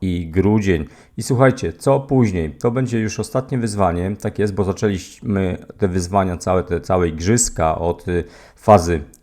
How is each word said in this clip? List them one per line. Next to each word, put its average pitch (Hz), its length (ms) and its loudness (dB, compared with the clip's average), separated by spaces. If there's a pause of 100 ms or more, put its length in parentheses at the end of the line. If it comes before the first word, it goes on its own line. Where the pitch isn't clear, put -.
i 87 260 -4
grudzień. 95 580 2 (320)
I 113 60 -8
słuchajcie, 127 500 2
co 139 260 0
później? 101 520 0
To 120 200 -2
będzie 120 280 -2
już 107 200 -4
ostatnie 131 380 -4
wyzwanie, 101 640 0
tak 104 180 -6
jest, 101 140 0
bo 101 100 -2
zaczęliśmy 95 920 -2 (200)
te 101 100 0
wyzwania, 92 500 0
całe 92 260 0
te, 85 180 -4
całe 90 260 0
igrzyska 82 720 0
od, 85 300 -4
y, 87 160 -2 (320)
fazy 85 460 4 (220)